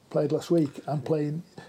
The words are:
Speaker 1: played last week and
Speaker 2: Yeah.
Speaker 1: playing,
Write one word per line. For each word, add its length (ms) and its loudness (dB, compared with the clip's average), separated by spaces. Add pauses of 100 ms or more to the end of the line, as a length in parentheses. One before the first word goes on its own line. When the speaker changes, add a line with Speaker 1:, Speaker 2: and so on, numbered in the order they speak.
(120)
Speaker 1:
played 200 2
last 200 0
week 360 2
and 140 -2
Speaker 2:
Yeah. 60 -8
Speaker 1:
playing, 360 0 (260)